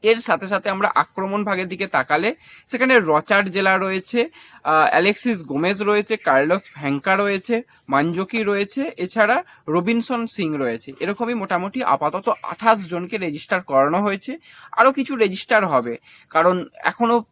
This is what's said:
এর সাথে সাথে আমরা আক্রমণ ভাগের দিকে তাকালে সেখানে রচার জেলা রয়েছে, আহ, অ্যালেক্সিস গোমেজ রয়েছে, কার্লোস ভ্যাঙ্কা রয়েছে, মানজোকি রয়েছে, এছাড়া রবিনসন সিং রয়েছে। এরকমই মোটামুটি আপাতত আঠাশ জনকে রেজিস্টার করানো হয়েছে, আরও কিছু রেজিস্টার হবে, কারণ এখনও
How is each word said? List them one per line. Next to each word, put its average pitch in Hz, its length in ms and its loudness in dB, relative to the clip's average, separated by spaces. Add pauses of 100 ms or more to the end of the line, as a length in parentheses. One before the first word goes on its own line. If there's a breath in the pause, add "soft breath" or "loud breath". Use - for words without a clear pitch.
(100)
এর 233 80 2 (100)
সাথে 185 240 0
সাথে 202 220 -2
আমরা 196 140 0 (140)
আক্রমণ 196 460 -4
ভাগের 185 240 -2
দিকে 196 140 -6 (100)
তাকালে 156 340 2 (400 loud breath)
সেখানে 262 240 2 (160)
রচার 196 340 2 (100)
জেলা 190 220 2
রয়েছে, 190 500 -2
আহ, - 680 0
অ্যালেক্সিস 202 460 2 (120)
গোমেজ 170 280 0 (120)
রয়েছে, 208 240 0 (120)
কার্লোস 151 380 4 (120)
ভ্যাঙ্কা 143 460 -2
রয়েছে, 202 320 -2 (400 loud breath)
মানজোকি 170 460 0 (100)
রয়েছে, 202 320 -2 (220)
এছাড়া 220 320 2 (380 loud breath)
রবিনসন 233 460 0 (140)
সিং 175 140 -4 (140)
রয়েছে। 117 280 -4 (120)
এরকমই 226 400 -4
মোটামুটি 190 360 -4 (160)
আপাতত 156 320 -2 (260)
আঠাশ 226 260 2 (140)
জনকে 180 260 -6
রেজিস্টার 180 420 -4 (100)
করানো 143 360 4
হয়েছে, 196 260 -4 (460 loud breath)
আরও 247 200 6
কিছু 269 140 -4 (120)
রেজিস্টার 196 380 0 (100)
হবে, 120 220 0 (400 loud breath)
কারণ 175 220 4 (340)
এখনও 233 260 0 (160)